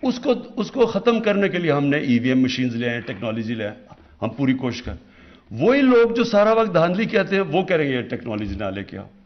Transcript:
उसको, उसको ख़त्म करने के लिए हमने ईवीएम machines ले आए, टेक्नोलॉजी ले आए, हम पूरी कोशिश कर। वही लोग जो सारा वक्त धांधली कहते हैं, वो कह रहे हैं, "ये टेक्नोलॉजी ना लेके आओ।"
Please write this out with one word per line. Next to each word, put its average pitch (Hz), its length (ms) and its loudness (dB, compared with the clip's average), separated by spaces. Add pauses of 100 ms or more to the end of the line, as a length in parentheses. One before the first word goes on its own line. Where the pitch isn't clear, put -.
उसको, 254 260 0
उसको 233 560 0
ख़त्म 226 340 2
करने 202 280 2
के 170 100 -2
लिए 170 120 0
हमने 143 280 2
ईवीएम 127 460 2
machines 127 300 -2
ले 120 140 -2
आए, 120 120 -4
टेक्नोलॉजी 113 540 -6
ले 110 100 -6
आए, 104 120 -6 (440)
हम 117 80 -4
पूरी 131 260 0
कोशिश 127 260 -6
कर। 104 160 -10 (560)
वही 220 300 2
लोग 233 320 4
जो 240 100 0
सारा 208 280 4
वक्त 226 200 2
धांधली 175 340 2
कहते 196 300 0
हैं, 196 60 2
वो 170 200 0
कह 185 140 0
रहे 151 120 0
हैं, 131 60 -2
"ये 123 80 -2
टेक्नोलॉजी 107 540 -6
ना 98 140 -4
लेके 98 260 -10
आओ।" 98 100 -12 (200)